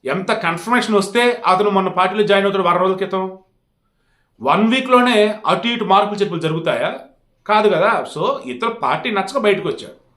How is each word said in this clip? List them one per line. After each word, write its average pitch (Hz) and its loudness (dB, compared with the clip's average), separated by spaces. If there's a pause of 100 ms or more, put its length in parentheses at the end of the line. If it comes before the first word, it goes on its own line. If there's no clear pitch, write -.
ఎంత 185 -4
కన్ఫర్మేషన్ 214 -2
వస్తే 233 0
అతను 196 2
మొన్న 190 0
పార్టీలో 190 0
జాయిన్ 196 4
అవుతాడు 196 0
వారం 175 2
రోజుల 190 0
క్రితం? 190 -6 (1040)
వన్ 170 2
వీక్లోనే 247 4 (120)
అటు 190 0
ఇటు 233 -2
మార్పులు 202 2
చెప్పులు 175 -2
జరుగుతాయా? 156 -2 (480)
కాదు 208 4
కదా. 185 0 (120)
So 214 -4
ఇతను 123 -4
పార్టీ 143 -4
నచ్చక 196 -4
బయటకు 202 0
వచ్చాడు. - -10